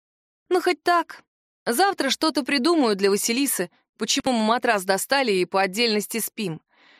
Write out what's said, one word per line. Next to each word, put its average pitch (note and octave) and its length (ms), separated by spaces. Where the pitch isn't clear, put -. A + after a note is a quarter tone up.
Ну, F4 120
хоть F4+ 220
так. F4 400
Завтра C#4+ 460
что-то D#4 340
придумаю C#4+ 520
для G3 140
Василисы, A#3 600
почему C4 340
мы A3+ 120
матрас A3 400
достали G#3+ 480
и F#3 120
по F#3+ 160
отдельности G#3 580
спим. F3+ 420